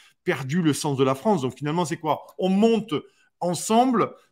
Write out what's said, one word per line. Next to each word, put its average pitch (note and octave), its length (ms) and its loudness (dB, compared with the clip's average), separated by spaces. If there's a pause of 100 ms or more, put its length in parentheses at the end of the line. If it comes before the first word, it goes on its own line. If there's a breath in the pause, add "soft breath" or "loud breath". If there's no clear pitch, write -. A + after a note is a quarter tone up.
(240 soft breath)
perdu D3 380 -2
le D#3 120 2
sens C#3+ 240 -2
de C3+ 60 2
la C3 120 2
France. G3+ 260 0
Donc B2 160 -4
finalement, D#3+ 280 -2
c'est D#3 120 -6
quoi ? D3+ 280 -2 (120)
On F#3 120 0
monte G#3+ 440 2 (460 soft breath)
ensemble A3 720 0 (200 loud breath)